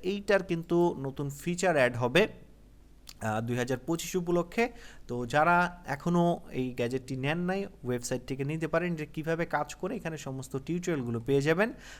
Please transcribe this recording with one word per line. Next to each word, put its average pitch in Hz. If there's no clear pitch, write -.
এইটার 196
কিন্তু 170
নতুন 135
ফিচার 175
অ্যাড 123
হবে, 127
আহ, 107
দুই 120
হাজার 123
পঁচিশ 165
উপলক্ষে। 175
তো 123
যারা 175
এখনও 170
এই 127
গ্যাজেটটি 123
নেন 143
নাই 185
ওয়েবসাইট 123
থেকে 135
নিতে 160
পারেন, 175
যে 151
কীভাবে 160
কাজ 147
করে 185
এখানে 160
সমস্ত 135
টিউটোরিয়ালগুলো 135
পেয়ে 139
যাবেন। 175